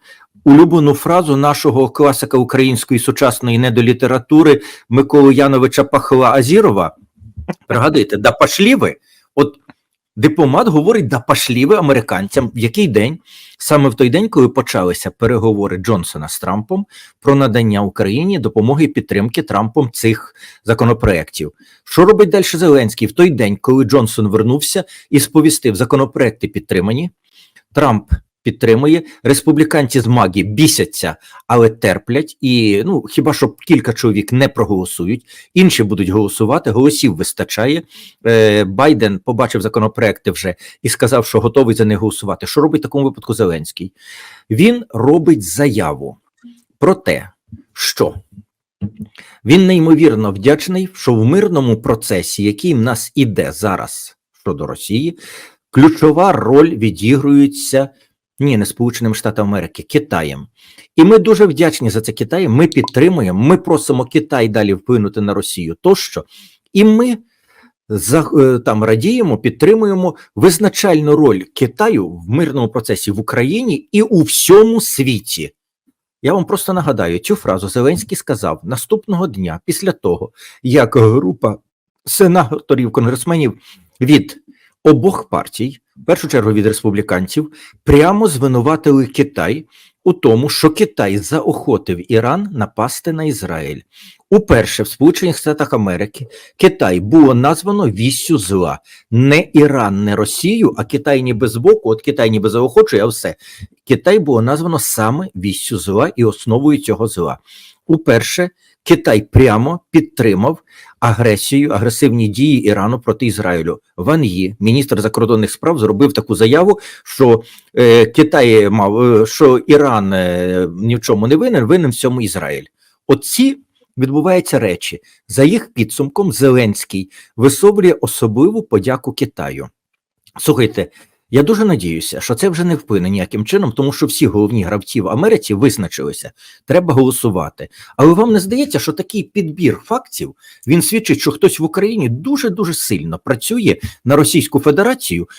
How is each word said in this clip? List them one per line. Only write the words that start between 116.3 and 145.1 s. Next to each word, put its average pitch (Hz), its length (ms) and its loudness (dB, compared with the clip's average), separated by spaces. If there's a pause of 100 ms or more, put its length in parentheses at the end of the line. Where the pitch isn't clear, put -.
заяву, 160 440 2 (240)
що, 117 400 2 (320)
е, 117 300 6
Китай 117 640 4
мав, 104 320 0
е, 113 240 4
що 127 320 4
Іран, 123 560 2
е, 90 540 -2 (100)
ні 113 180 -2
в 117 60 -4
чому 110 260 0
не 139 80 4
винен, 202 300 0
винен 156 260 2
в 117 40 -6
цьому 127 260 -4
Ізраїль. 73 440 -8 (420)
Оці 269 500 0 (400)
відбуваються 151 640 0
речі. 90 420 -6 (260)
За - 160 0
їх 196 300 0
підсумком 143 580 -4
Зеленський 113 800 0 (240)
висловлює 180 580 4
особливу 139 680 -2
подяку 123 500 -2
Китаю. 71 540 -8 (720)
Слухайте, 113 520 -2 (380)
я 139 140 4
дуже 214 220 0
надіюся, 87 560 -4
що 120 140 -4
це 190 140 -2
вже 175 140 -4
не 175 120 -2
вплине 95 340 -2
ніяким 101 360 -4
чином, 185 260 -2
тому 139 220 -2
що - 120 -4
всі - 220 0
головні 104 360 0
гравці 101 380 -6
в 90 60 -4
Америці 143 460 -2
визначилися, - 800 -4 (340)
треба 170 280 0
голосувати. 117 760 -2 (280)
Але 160 160 6
вам 220 200 2
не 208 60 4
здається, 240 400 -4
що - 140 -4
такий 190 300 -8
підбір 180 600 -4
фактів, 214 520 -8 (320)
він 160 140 2
свідчить, 220 380 -2
що 147 120 -4
хтось 185 280 0
в 156 40 -6
Україні 190 460 -2
дуже-дуже 185 640 -4
сильно 80 500 -6
працює 175 520 -2 (300)
на 135 100 2
Російську 151 440 0
Федерацію, 175 680 -2 (120)